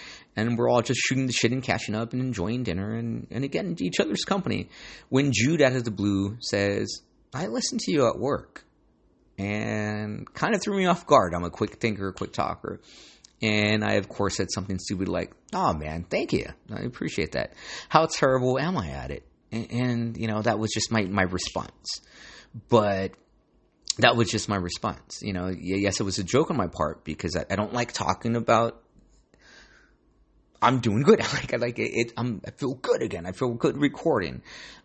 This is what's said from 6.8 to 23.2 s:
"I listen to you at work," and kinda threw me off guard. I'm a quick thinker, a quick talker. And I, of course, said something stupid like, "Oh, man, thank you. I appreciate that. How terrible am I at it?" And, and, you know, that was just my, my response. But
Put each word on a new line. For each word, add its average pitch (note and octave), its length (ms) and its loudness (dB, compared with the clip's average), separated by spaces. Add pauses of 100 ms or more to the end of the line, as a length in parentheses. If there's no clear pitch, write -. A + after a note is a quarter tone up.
"I D#3+ 140 -6
listen A#3+ 340 -4
to - 100 -4
you C#3 160 4
at - 100 0
work," - 480 -4 (720)
and G#2+ 960 -4
kinda G3 260 2
threw G3 180 -2
me F#3 80 2
off F3 200 2
guard. G2+ 280 6
I'm F2 100 0
a F2 60 -2
quick - 260 -4
thinker, G2 340 -2
a F#2 40 -6
quick - 200 -8
talker. - 480 -4 (600)
And G#2+ 420 2
I, G#2 100 0
of G2+ 140 2
course, - 300 -2
said F#2 140 -2
something F#2+ 260 -4
stupid F#2 300 -4
like, F2 240 -2 (220)
"Oh, E3+ 200 2
man, D#2 360 -6
thank C4+ 220 -2
you. - 140 0 (240)
I A2 120 -8
appreciate - 500 -4
that. - 220 -4 (360)
How D#3+ 160 6
terrible C3 540 2
am E3+ 180 -2
I F2 120 -2
at C2 220 -8
it?" - 140 -10 (260)
And, A2+ 200 -6
and, A#2 460 -2
you A2+ 100 -4
know, G#2+ 140 -2
that G#2+ 180 2
was G#2+ 120 -2
just - 200 -4
my, A2+ 120 4
my F#2+ 200 0
response. - 800 -6 (680)
But G2+ 440 4 (840)